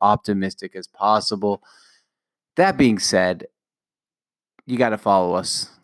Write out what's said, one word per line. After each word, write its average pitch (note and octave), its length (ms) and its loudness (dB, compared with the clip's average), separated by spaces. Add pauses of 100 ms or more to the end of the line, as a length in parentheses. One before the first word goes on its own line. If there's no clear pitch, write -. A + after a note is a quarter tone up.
optimistic G2 720 -2
as F#2 140 -16
possible. G#2 760 -2 (920)
That F3+ 200 2
being A#2+ 220 4
said, F#2 480 0 (1200)
you B2 100 -6
gotta A2+ 220 0
follow F#2 360 2
us, - 360 -4 (140)